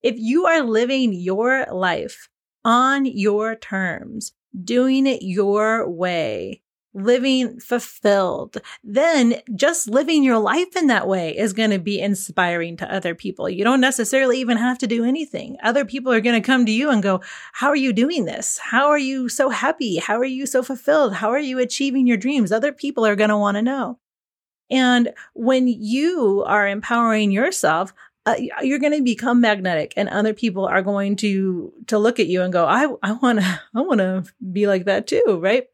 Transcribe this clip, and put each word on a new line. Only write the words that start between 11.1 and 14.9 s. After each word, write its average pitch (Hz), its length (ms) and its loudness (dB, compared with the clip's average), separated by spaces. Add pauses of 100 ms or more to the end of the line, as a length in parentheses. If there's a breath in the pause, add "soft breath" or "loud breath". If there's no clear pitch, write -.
is 208 180 -2
gonna 214 260 0
be 196 200 -4
inspiring 175 760 -2
to - 160 -8
other 180 200 -4
people. 185 360 -8
You 190 140 -4
don't 254 180 4
necessarily 262 580 2
even 240 180 0
have 247 220 0
to 262 80 -2
do 233 160 0